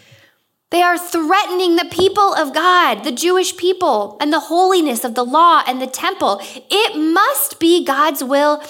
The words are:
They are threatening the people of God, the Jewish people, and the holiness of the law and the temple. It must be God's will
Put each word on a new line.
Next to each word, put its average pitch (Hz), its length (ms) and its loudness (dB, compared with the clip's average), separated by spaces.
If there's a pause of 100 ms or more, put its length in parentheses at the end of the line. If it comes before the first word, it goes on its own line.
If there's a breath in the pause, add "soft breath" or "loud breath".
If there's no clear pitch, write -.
(720 loud breath)
They 349 120 2
are 349 160 2
threatening 349 800 0
the 349 120 0
people 381 460 2
of 294 180 -2
God, 311 520 2
the 285 80 -6
Jewish 359 440 -2
people, 330 640 -2
and 294 120 -2
the 311 80 0
holiness 330 640 0
of 233 100 -6
the 247 100 -2
law 311 440 4
and 262 120 -4
the 262 60 -6
temple. 311 540 -4 (280 loud breath)
It 403 300 0
must 381 640 0
be 339 240 2
God's 285 400 -2
will 294 460 2